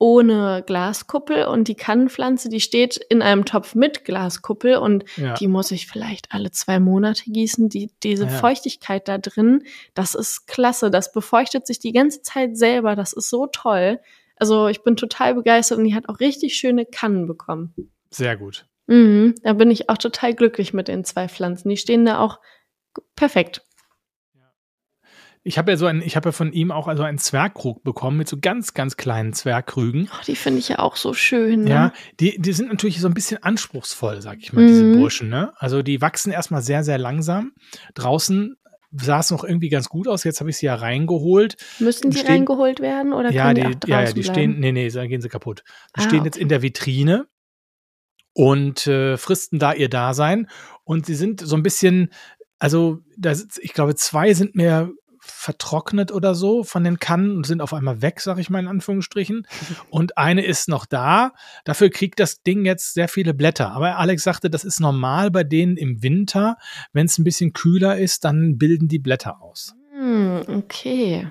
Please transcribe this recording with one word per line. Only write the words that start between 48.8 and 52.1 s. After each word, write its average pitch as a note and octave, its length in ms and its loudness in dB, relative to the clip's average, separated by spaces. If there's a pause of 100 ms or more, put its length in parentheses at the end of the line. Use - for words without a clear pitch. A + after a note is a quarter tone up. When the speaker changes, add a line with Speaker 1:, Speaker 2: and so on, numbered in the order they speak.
Speaker 2:
äh, C3+ 300 0
fristen - 420 -4
da D3 140 2
ihr C#3+ 160 -2
Dasein. C3 600 -2 (360)
Und D#3+ 220 -4
sie E3+ 80 -6
sind F#3+ 260 -4
so D#3 160 -2
ein D#3 60 2
bisschen, F3+ 480 2 (480)